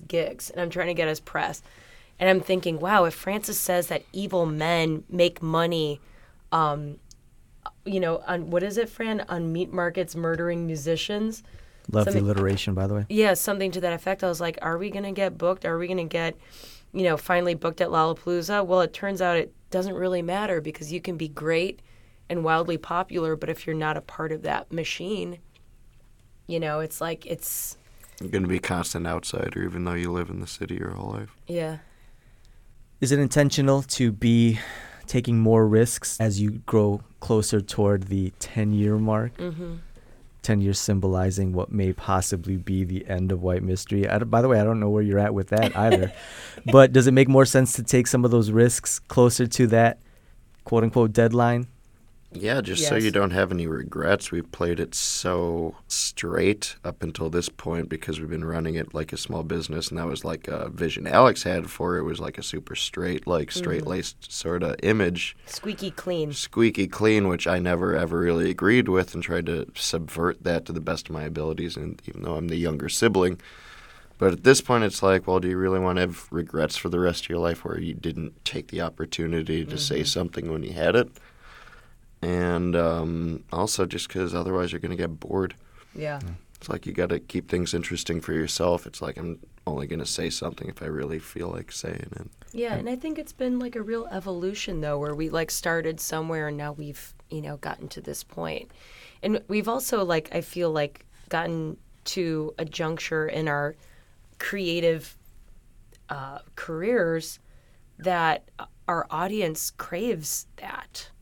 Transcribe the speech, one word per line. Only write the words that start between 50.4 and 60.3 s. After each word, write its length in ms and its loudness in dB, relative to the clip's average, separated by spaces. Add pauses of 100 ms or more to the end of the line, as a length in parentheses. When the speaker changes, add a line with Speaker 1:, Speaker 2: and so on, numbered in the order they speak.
Speaker 2:
quote-unquote 480 4
deadline? 540 4 (640)
Speaker 3:
Yeah, 280 -2
just 260 -2
so 100 2
Speaker 1:
Yes. 80 2
Speaker 3:
you 80 4
don't 180 4
have 220 2
any 160 -2
regrets. 640 0
We've 180 -4
played 300 -2
it 160 -4
so 800 -2 (100)
straight 880 0 (100)
up 180 -8
until 280 -4
this 180 0
point 400 -6
because 300 -8
we've 100 -8
been 160 -6
running 300 -2
it 180 -6
like 200 -6
a 40 -8
small 280 -6
business, 440 -6
and 100 -8
that 100 -4
was, 160 -6
like, 240 -8